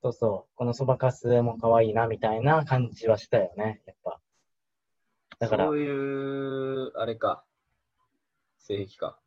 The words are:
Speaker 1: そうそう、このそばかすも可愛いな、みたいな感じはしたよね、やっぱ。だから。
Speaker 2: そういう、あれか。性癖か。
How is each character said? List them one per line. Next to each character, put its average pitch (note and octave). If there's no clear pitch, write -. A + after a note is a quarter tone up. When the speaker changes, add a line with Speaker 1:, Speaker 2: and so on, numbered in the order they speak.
Speaker 1:
そ C3
う -
そ G#2
う、 -
こ B2
の A#2+
そ B2+
ば B2+
か C3
す A#2+
も A#2
可 A2+
愛 A2+
い G#2
な、 A2+
み A2
た A2
い A2+
な D3+
感 B2+
じ A2+
は G#2+
し -
た A#2+
よ F2+
ね、 G#2+
や F#2+
っ -
ぱ。 -
だ A2+
か A2
ら。 F#2+
Speaker 2:
そ D3+
う D3
い D3
う、 C#3
あ -
れ A#2
か。 -
性 G2+
癖 F#2+
か。 F2+